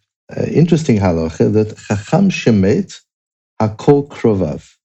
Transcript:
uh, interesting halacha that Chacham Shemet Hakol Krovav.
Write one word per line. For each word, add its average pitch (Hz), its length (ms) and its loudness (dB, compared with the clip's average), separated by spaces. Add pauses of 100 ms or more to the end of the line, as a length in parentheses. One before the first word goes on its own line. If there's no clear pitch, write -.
(360)
uh, - 100 -4
interesting 156 520 2
halacha 92 560 0
that 107 240 -2
Chacham 160 520 -2
Shemet 117 680 0 (640)
Hakol 143 460 2
Krovav. 92 760 -4